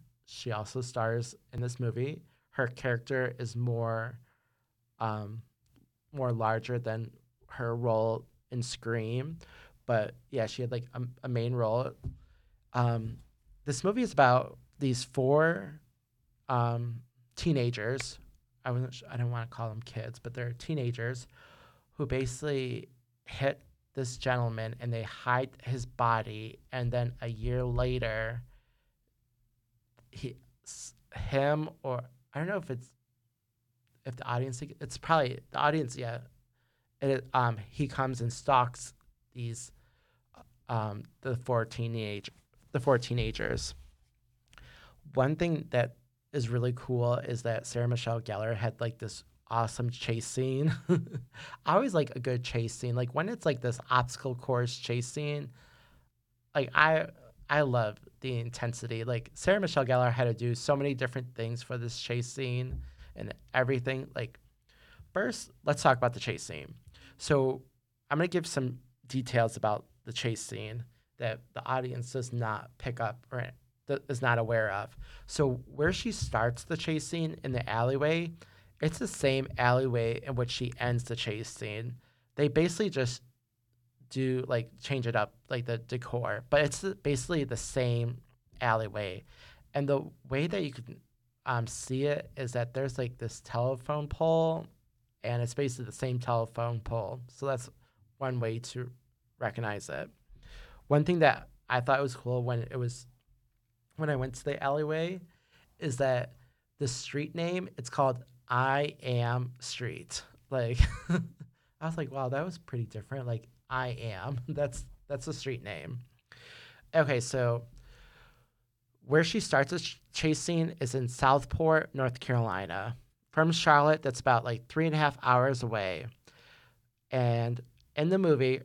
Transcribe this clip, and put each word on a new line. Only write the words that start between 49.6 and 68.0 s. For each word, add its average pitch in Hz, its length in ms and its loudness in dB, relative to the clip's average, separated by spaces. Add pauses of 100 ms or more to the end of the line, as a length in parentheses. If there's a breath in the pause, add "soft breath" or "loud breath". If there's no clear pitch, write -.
chase 117 360 -4
scene. 131 480 2 (140)
<laughs> - 760 -2
I 156 100 6
always 240 180 4
like 151 220 2
a 131 40 -6
good 123 240 0
chase 117 300 -2
scene. 120 220 -4
Like, 123 180 -2
when 156 160 0
it's, 233 160 -4
like, 135 160 2
this 123 180 -2 (100)
obstacle 123 460 2
course 123 420 0
chase 120 300 -2
scene, 147 420 -4 (1080 soft breath)
like, 135 180 2
I, 156 340 6 (420)
I 147 120 4
love 120 360 2 (240)
the 127 180 -2
intensity. 117 640 -4
Like, 117 300 -4
Sarah 196 260 4
Michelle 147 260 2
Gellar 127 260 6
had 123 140 4
to 117 80 4
do 120 220 0
so 143 200 2
many 143 180 2
different 127 420 -4
things 117 260 -4
for 127 160 -6
this 117 220 -6
chase 120 280 -2
scene 127 540 -4 (340 loud breath)
and - 180 -8 (200)
everything. 131 600 2
Like, 117 240 -6 (720 soft breath)
first, 220 380 -2 (140)
let's 147 180 2
talk 131 140 8
about 123 160 2
the 123 60 -10
chase 95 240 -4
scene. 73 320 -10 (420 loud breath)
So 131 440 2 (480)